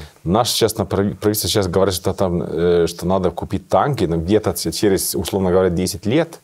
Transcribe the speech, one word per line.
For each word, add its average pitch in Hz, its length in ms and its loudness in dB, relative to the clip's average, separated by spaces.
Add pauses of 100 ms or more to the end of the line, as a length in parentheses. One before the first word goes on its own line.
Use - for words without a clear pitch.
(240)
Наше 107 300 0
сейчас - 240 0
на 95 80 -2
прави-, 101 280 0
правительство 104 360 -2
сейчас 98 180 2
говорит, 95 260 2
что 90 200 -2
там, 87 280 0
э, 85 460 2
что - 180 -8
надо 90 240 2
купить - 400 -6
танки, 110 360 2
но 82 120 -2
где-то 92 360 0
ц-, - 180 -4
через, - 420 0
условно 92 380 -2
говоря, 92 180 4
десять 90 380 -2
лет, 151 360 -2